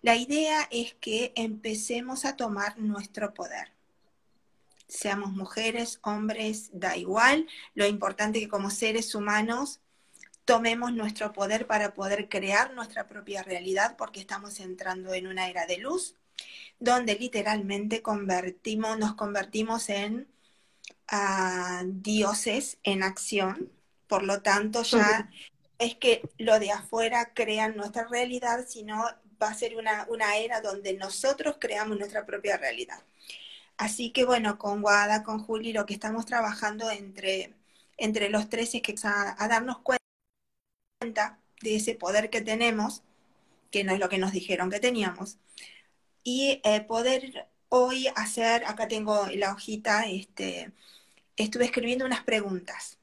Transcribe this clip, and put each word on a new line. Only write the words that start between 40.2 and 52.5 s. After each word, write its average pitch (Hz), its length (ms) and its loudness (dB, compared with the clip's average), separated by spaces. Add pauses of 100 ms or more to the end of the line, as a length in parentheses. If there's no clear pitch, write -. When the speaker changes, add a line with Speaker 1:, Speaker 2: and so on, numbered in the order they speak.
Speaker 1:
de 214 140 0
ese 214 180 0
poder 214 380 2
que 226 100 0
tenemos, 220 600 0 (680)
que 202 140 0
no 190 100 2
es 202 60 2
lo 180 100 0
que 190 80 0
nos 190 140 2
dijeron 185 400 -2
que 202 80 -4
teníamos, 202 580 0 (840)
y, 269 400 0
eh, 214 180 6
poder 254 680 -2 (200)
hoy 254 460 6
hacer, 226 500 2
acá 214 220 -2
tengo 214 460 2
la 196 200 0
hojita, 214 520 0
este, 190 640 -6 (640)
estuve 220 300 2
escribiendo 247 400 0
unas 254 180 -2
preguntas. 202 800 -2